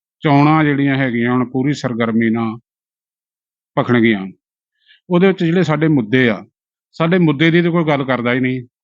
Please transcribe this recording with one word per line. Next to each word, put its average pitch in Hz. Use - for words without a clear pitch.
ਚੋਣਾਂ 151
ਜਿਹੜੀਆਂ 139
ਹੈਗੀਆਂ 120
ਹੁਣ 123
ਪੂਰੀ 131
ਸਰਗਰਮੀ 117
ਨਾਲ 113
ਭਖਣਗੀਆਂ। 113
ਉਹਦੇ 180
ਵਿੱਚ 185
ਜਿਹੜੇ 170
ਸਾਡੇ 156
ਮੁੱਦੇ 127
ਆ, 95
ਸਾਡੇ 165
ਮੁੱਦੇ 160
ਦੀ 170
ਤਾਂ 170
ਕੋਈ 165
ਗੱਲ 143
ਕਰਦਾ 120
ਹੀ 127
ਨਹੀਂ। 127